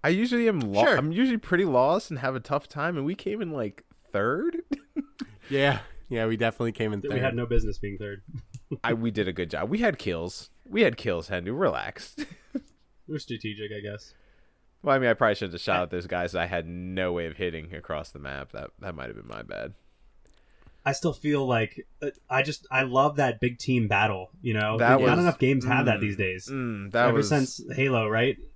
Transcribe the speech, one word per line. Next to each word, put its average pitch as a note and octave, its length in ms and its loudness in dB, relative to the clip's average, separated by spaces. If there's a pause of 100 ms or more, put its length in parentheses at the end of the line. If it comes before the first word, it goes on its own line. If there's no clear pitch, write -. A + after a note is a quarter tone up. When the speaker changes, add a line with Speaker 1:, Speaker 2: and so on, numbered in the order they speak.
Speaker 1:
I C#3+ 60 4
usually A#3 400 4
am F#3 100 2
lo-, G#2 240 4
Speaker 2:
Sure. G#3 140 6
Speaker 1:
I'm D3 160 0
usually A#3+ 240 2
pretty F3+ 260 2
lost D3+ 460 4
and D3 100 -6
have C3 160 -2
a B2+ 60 -4
tough C#3+ 260 -4
time, D#3+ 300 -4
and C#3 80 -2
we F3+ 100 -2
came G#3 260 -6
in, E3+ 100 -6
like, A#2 340 -6 (260)
third. E3 460 0 (120)
<laughs> - 40 -2 (760)
Speaker 2:
Yeah, C#3 300 2 (300)
yeah, A2+ 160 0
we A2+ 100 2
definitely A2+ 380 0
came A2 180 -2
in G2+ 80 -2
Speaker 3:
That - 80 -8
Speaker 2:
third. - 80 -4
Speaker 3:
we B2 60 0
had C3 160 0
no A#2+ 80 -2
business A2+ 320 2
being G2+ 200 -8
third. G2+ 240 -10 (320)
<laughs> - 300 -12
Speaker 1:
I, A#2 80 0
we A#2 180 0
did G2+ 200 0
a F#2 40 -4
good F2 160 -4
job. E2+ 200 -4
We F#3 80 -2
had A3 200 0
kills. F2 520 -6 (200)
We G3+ 120 0
had C3+ 160 4
kills, F2 320 -4
Henry. F2+ 220 -4
Relax. A#2+ 680 -4 (460)
<laughs> - 440 -20
Speaker 3:
We're D3+ 120 -8
strategic, G#2+ 520 -8
I G#2 80 -10
guess. G#2 340 -12 (720)
Speaker 1:
Well, C#3+ 100 4
I C3+ 60 4
mean, B2+ 100 4
I A2+ 40 6
probably A2 220 4
shouldn't F#2+ 180 -6
have F2 80 -10
shot F2+ 220 0
at F2 60 -4
those F2+ 180 -4
guys F2 280 -2
I E2+ 120 0
had E2+ 200 -4
no F2+ 460 -4
way E2+ 140 -4
of D#2 100 -10
hitting E2+ 360 -6
across D2+ 360 -8
the C#2+ 100 -18
map. C#2 320 -12
That, B1 280 -12
that F#2 140 -10
might C2+ 140 -10
have A1 80 -12
been G#1+ 140 -16
my A1 140 -12
bad. G#1 300 -10 (1120)
Speaker 3:
I C3+ 80 2
still - 200 0
feel C#3+ 320 0
like, A#2 400 0 (160)
uh, D3 100 -4 (180)
I C3 140 2
just, D3 280 -6
I C3 120 2
love C3+ 340 4
that B2+ 240 2
big B2 160 0
team A#2+ 320 2
battle, G2 400 2 (120)
you A#2+ 120 -2
know? G#2+ 240 0
Speaker 1:
That A#2 140 6
Speaker 3:
Not C3 100 8
Speaker 1:
was C#3 180 6
Speaker 3:
enough F3 200 4
games C3 260 2
have B2+ 220 2
that G#2+ 100 4
Speaker 1:
Mm. G2 40 -2
Speaker 3:
these G#2 140 -2
days. F#2 340 -4
Speaker 1:
Mm, A#2 420 -6
that A#2 180 4
Speaker 3:
Ever A2+ 80 4
Speaker 1:
was G#2+ 100 2
Speaker 3:
since C3+ 340 2 (140)
Halo, B2+ 320 2
right? A2+ 300 2 (180)